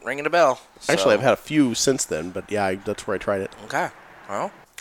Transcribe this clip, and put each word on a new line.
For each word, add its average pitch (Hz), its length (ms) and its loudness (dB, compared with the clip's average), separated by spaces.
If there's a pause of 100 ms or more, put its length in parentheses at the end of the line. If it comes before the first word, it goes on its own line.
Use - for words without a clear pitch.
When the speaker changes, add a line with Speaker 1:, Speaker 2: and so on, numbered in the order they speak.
Speaker 1:
ringing 139 220 -6
a 156 40 0
bell, 156 320 4 (280)
Speaker 2:
Actually, 156 80 4
Speaker 1:
so. 190 140 4
Speaker 2:
I've 104 100 6
had 127 120 4
a - 40 2
few 143 360 0
since 131 320 0
then, 85 260 -6
but 90 200 -10
yeah, 101 140 0
I, 95 100 0
that's 101 320 -8
where 101 80 -2
I - 20 -6
tried 98 240 -2
it. 98 100 -8 (140)
Speaker 1:
Okay. 139 240 -4 (400)
Well. 185 220 -6 (300)